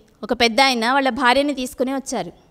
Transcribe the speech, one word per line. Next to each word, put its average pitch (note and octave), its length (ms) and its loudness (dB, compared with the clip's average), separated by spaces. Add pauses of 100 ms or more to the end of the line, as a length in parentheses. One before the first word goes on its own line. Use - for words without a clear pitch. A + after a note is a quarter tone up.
(240)
ఒక G#3 100 -4
పెద్ద A#3 280 2
ఆయన B3 300 2
వాళ్ళ C4+ 180 2
భార్యని C4+ 460 2
తీసుకుని B3+ 380 -4
వచ్చారు. A#3 380 -6 (200)